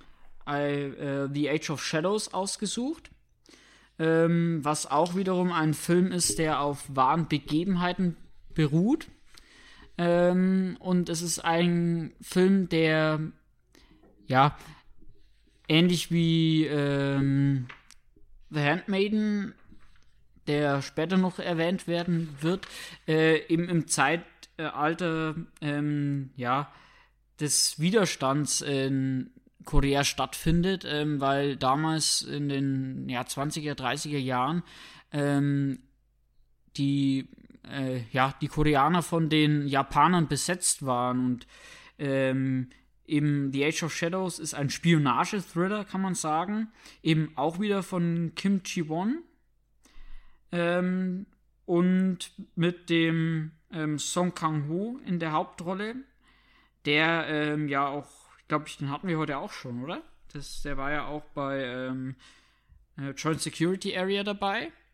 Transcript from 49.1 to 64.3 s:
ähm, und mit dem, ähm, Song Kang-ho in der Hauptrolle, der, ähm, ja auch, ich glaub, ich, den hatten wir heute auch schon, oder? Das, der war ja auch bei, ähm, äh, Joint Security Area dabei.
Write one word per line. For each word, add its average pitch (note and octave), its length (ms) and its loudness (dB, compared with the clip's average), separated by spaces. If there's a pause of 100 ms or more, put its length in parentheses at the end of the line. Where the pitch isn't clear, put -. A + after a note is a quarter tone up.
ähm, F3+ 720 0 (400)
und F#3 640 2 (240)
mit E3+ 340 0
dem, E3 640 2 (200)
ähm, D3+ 280 -2
Song F3+ 340 -2
Kang-ho E3 720 -4
in F3 140 -2
der D#3+ 140 -4
Hauptrolle, F#3+ 640 -4 (880)
der, D#3+ 420 2
ähm, D3+ 400 0
ja C#3 200 0
auch, C#3 200 -6 (320)
ich - 80 -20
glaub, D3+ 200 -2
ich, - 100 -14
den C#3 120 -4
hatten D3 180 -6
wir D#3+ 100 0
heute D3 200 -2
auch F#3+ 140 -8
schon, B2 320 -10
oder? F3+ 180 -8 (320)
Das, - 280 -8
der C#3+ 160 -4
war C#3 140 -2
ja D3 140 -2
auch D3 180 -8 (100)
bei, C#3 300 -4
ähm, C3 520 -6 (840)
äh, C#3 140 -8
Joint D3+ 280 -2
Security F3+ 560 -2
Area G3 280 0
dabei. G#3 480 -4 (220)